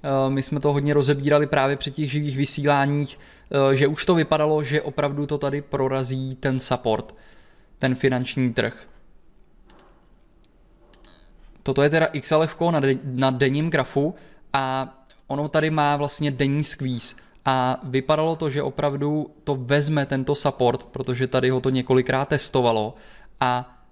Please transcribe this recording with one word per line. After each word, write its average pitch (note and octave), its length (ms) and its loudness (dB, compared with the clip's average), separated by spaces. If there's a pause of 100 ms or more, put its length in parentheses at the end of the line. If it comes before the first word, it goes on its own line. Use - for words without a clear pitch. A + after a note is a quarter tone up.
eh, C3+ 280 0
my C3+ 120 0
jsme D3 180 -2
to D3 120 2
hodně D3 220 0
rozebírali D3 520 2
právě C#3+ 300 2
při C#3+ 140 -6
těch C#3+ 200 -4
živých D3 260 -4
vysíláních, C#3+ 800 0 (540)
eh, C3+ 40 4
že C#3 100 4
už D3+ 180 -2
to F#3 100 4
vypadalo, D3+ 500 2
že C#3+ 180 -2
opravdu C#3+ 440 -4
to C#3+ 120 -4
tady C#3+ 240 -4
prorazí C3 720 -4
ten C3 260 -2
support, - 540 -2 (640)
ten B2+ 160 2
finanční B2+ 580 0
trh. A#2 360 -4 (2750)
Toto C#3 200 2
je D3 80 4
teda D#3+ 160 4
X - 260 -4
L D#3 100 4
F D#3 120 -2
ko E3+ 160 0
na D#3+ 100 2
de-, C3+ 240 2
na C3 260 0
denním C#3 400 0
grafu D3 440 -2 (380)
a C3 420 -2 (320)
ono D3 220 -4
tady D#3 220 0
má D3 260 2
vlastně C#3+ 340 -2
denní C#3 340 0
squeeze B2+ 500 -4 (300)
a C3 400 0
vypadalo D#3 520 0
to, D#3 140 -4
že C#3 120 -4
opravdu C#3+ 680 -2 (140)
to D3 100 -2
vezme C#3+ 520 0
tento C3+ 280 -2
support, B2 500 0
protože B2+ 420 -4
tady B2+ 240 2
ho B2+ 100 0
to C3+ 100 0
několikrát C3 580 2
testovalo A#2 680 0 (460)
a B2 380 -2 (140)